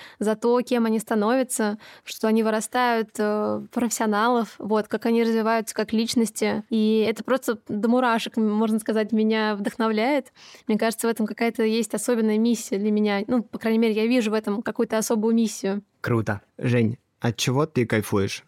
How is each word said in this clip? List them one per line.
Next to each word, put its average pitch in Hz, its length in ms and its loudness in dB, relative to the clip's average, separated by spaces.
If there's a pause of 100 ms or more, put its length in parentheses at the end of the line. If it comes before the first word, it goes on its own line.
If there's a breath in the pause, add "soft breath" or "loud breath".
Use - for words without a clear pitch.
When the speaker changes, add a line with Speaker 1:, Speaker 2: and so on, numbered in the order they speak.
(180 loud breath)
Speaker 1:
за 214 160 0
то, 240 280 2
кем 240 240 0
они 220 120 0
становятся, 220 800 0 (240 loud breath)
что - 240 -6
они 220 160 4
вырастают, 220 760 0
э, 214 60 -2 (420)
в - 40 -18
профессионалов, 226 920 0
вот, 214 300 -2
как 226 180 -6
они 233 160 2
развиваются 226 500 0
как 214 200 -4
личности. 220 760 0
И 214 400 2
это 220 140 -4
просто 240 460 -2
до 208 200 -2
мурашек, 233 500 0
м, 220 120 2
можно 214 300 0
сказать, 220 320 -2
меня 220 420 2
вдохновляет. 220 800 0 (340 loud breath)
Мне 214 120 2
кажется, 226 280 -2
в 233 40 2
этом 226 160 -2
какая-то 233 360 -2
есть 220 320 0
особенная 220 440 0
миссия 220 400 0
для 214 120 0
меня. 208 380 2
Ну, 240 160 0
по - 160 -14
крайней 226 180 2
мере, 226 160 2
я 214 140 0
вижу 233 240 2
в - 20 0
этом 214 260 -2
какую-то 226 380 -2
особую 220 380 0
миссию. 202 460 -2 (180)
Speaker 2:
Круто. 110 400 -2 (180)
Жень, 120 400 0 (220)
от - 160 -2
чего 135 300 0
ты 123 200 0
кайфуешь? 101 600 -2